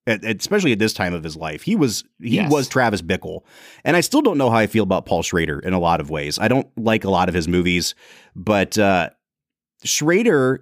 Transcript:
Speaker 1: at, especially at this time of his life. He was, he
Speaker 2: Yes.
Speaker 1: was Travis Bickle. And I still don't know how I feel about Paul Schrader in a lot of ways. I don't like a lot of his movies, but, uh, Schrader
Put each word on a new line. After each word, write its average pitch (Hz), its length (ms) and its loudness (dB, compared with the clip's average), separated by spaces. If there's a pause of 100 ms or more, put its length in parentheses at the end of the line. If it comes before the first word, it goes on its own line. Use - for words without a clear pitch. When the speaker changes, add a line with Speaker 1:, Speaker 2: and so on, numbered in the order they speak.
Speaker 1:
at, 107 200 -2
especially 165 480 0
at 98 60 0
this 107 140 2
time 90 200 -2
of 82 100 -6
his 80 140 -10
life. 78 260 -10
He 208 140 -2
was, 131 260 0 (180)
he 120 140 -2
Speaker 2:
Yes. - 160 0
Speaker 1:
was 139 160 2
Travis 110 340 0
Bickle. 87 400 -6 (440)
And 151 100 2
I 175 60 4
still 285 200 2
don't 208 160 2
know 131 140 2
how 113 60 4
I 107 100 4
feel 110 160 2
about 92 240 0
Paul 85 160 0
Schrader 78 360 -2
in 92 140 -6
a 90 60 0
lot 85 220 2
of 73 100 -10
ways. 73 260 -6
I 107 120 0
don't 131 180 0 (100)
like 110 280 0
a 98 40 0
lot 92 200 2
of 87 60 -4
his 82 120 -2
movies, 87 480 0 (400)
but, 95 420 0
uh, 95 320 2 (760)
Schrader 151 800 2